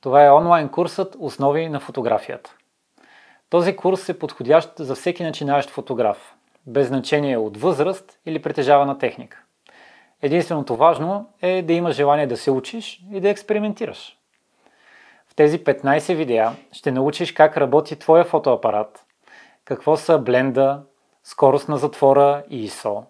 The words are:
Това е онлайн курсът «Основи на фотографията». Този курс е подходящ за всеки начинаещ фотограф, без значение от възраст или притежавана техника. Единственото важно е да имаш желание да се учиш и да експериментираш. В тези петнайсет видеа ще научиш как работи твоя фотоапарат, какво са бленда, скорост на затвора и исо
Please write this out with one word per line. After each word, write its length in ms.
Това 240
е 60
онлайн 380
курсът 500
«Основи 500
на 100
фотографията». 760
Този 260
курс 340
е 100
подходящ 580
за 180
всеки 280
начинаещ 460
фотограф, 680
без 200
значение 500
от 200
възраст 680
или 160
притежавана 560
техника. 460
Единственото 540
важно 540
е 200
да 120
имаш 220
желание 320
да 100
се 140
учиш 600
и 80
да 100
експериментираш. 880
В 80
тези 280
петнайсет 540
видеа 340
ще 200
научиш 400
как 260
работи 420
твоя 240
фотоапарат, 840
какво 320
са 220
бленда, 640
скорост 460
на 80
затвора 720
и 140
исо 460